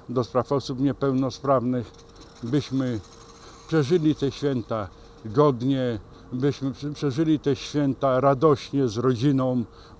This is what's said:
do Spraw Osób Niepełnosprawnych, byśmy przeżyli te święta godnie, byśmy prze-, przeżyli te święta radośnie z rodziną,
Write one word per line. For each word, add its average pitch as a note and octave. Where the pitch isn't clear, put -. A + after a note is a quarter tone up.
do B2
Spraw B2
Osób C3+
Niepełnosprawnych, C3
byśmy B2+
przeżyli D#3
te C#3
święta A#2
godnie, B2+
byśmy C3+
prze-, D3
przeżyli D3+
te C#3
święta C3+
radośnie C#3
z G#2+
rodziną, B2+